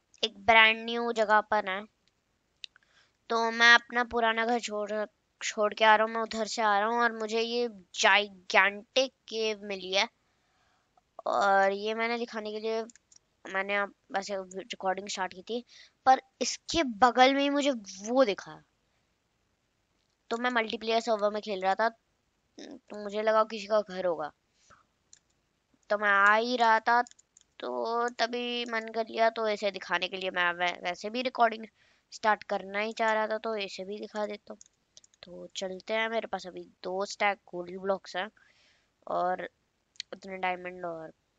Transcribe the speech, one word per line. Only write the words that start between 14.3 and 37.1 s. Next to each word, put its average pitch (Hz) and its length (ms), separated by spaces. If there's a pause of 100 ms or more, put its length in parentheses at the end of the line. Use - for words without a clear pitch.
रिकॉर्डिंग 190 500
स्टार्ट 185 260
की 180 80
थी, 240 220 (420)
पर 262 140 (200)
इसके - 420
बगल 247 520
में 277 80
ही 285 80
मुझे 285 200 (400)
वो 262 140
दिखा। 156 380 (1700)
तो 233 60
मैं 247 140
मल्टीप्लेयर 226 500
सर्वर 214 300
में 208 120
खेल 196 200
रहा 190 120
था, 220 140 (720)
तो 208 420
मुझे 208 200
लगा 220 220
किसी 220 220
का 214 140
घर 185 260
होगा, 151 260 (1600)
तो 208 80
मैं 208 100
आ 202 260
ही 240 220
रहा 226 240
था, 240 220 (560)
तो 240 500
तभी 240 560
मन 226 240
कर 226 200
लिया, 226 220
तो 226 180
ऐसे 208 220
दिखाने 185 380
के 185 80
लिए 185 140
मैं 175 220
वै-, 175 300
वैसे 180 280
भी 240 120
रिकॉर्डिंग 226 440 (460)
स्टार्ट 208 320
करना 196 340
ही 220 140
चाह 220 200
रहा 220 160
था, 220 100
तो 226 180
ऐसे 190 280
भी 208 140
दिखा 214 280
देता 208 260
हूँ। 208 80 (640)
तो 180 240 (100)
चलते 185 380
हैं, 226 140
मेरे 226 180
पास 185 200
अभी 175 180 (180)
दो 185 220
स्टैक 202 340 (100)